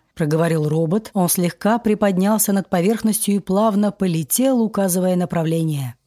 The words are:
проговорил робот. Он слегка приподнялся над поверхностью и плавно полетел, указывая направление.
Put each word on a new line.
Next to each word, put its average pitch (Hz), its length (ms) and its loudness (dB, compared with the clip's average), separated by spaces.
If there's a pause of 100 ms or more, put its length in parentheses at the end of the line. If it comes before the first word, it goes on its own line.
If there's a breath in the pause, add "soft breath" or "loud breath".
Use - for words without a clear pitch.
(140)
проговорил 160 540 0
робот. 165 440 -2
Он 180 160 0
слегка 175 500 0
приподнялся 208 720 0
над 196 160 -2
поверхностью 202 640 0
и 202 60 0
плавно 208 500 0
полетел, 196 720 0
указывая 185 540 0
направление. 160 800 -2 (100)